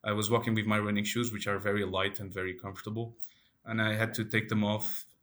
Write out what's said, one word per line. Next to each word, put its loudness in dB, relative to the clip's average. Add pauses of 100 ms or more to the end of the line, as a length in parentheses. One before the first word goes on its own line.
I 0
was 0
walking 2
with 2
my 4
running 2
shoes, 0
which -6
are 0
very 2
light -2
and -8
very -4
comfortable. -8 (480)
And -2
I 2
had 0
to -2
take 0
them 4
off. -2 (160)